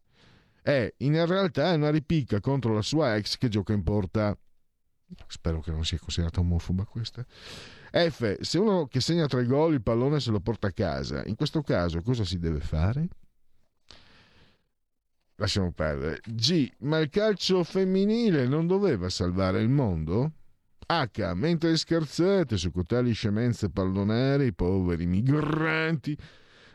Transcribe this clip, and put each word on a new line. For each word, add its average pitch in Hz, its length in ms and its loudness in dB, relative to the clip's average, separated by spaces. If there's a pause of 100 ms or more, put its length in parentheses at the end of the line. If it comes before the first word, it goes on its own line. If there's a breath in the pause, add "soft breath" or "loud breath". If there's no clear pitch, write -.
(600 soft breath)
E, 131 360 0
in 160 280 2
realtà 180 460 0
è 170 40 2
una 147 140 2
ripicca 147 520 0
contro 127 320 0
la 107 80 2
sua 139 340 2
ex 107 220 -2
che 131 100 0
gioca 104 240 0
in 104 100 0
porta. 104 560 0 (920)
Spero 82 340 -4
che 85 100 -8
non 80 140 -4
sia 85 140 -4
considerata 85 420 -4
omofoba 87 420 0
questa. 113 420 -10 (640 loud breath)
F, 123 500 0
se - 160 -2
uno 185 300 2
che - 120 -2
segna 160 280 2
tre 123 180 2
gol 147 280 4
il 135 80 0
pallone 127 380 2
se 120 120 -2
lo 104 100 0
porta 107 260 -2
a 95 40 -4
casa, 69 540 -2
in 107 100 -4
questo 147 260 -2
caso 87 400 0
cosa 113 240 0
si 90 140 -4
deve 82 200 -2
fare? 95 480 0 (2250 loud breath)
Lasciamo 95 360 0
perdere. 76 540 -4
G, 117 440 0 (100)
ma 151 200 -2
il 156 100 -2
calcio 196 540 0
femminile 190 840 2
non 156 200 0
doveva 170 420 0
salvare 92 520 0
il 113 80 2
mondo? 110 640 0 (540)
H, 113 500 -2
mentre 165 420 2
scherzate 165 800 0
su 85 140 -2
cotali 117 420 0
scemenze 107 560 0
pallonere, 110 800 2
i 104 60 -2
poveri 87 520 0
migranti 156 1120 0 (580 loud breath)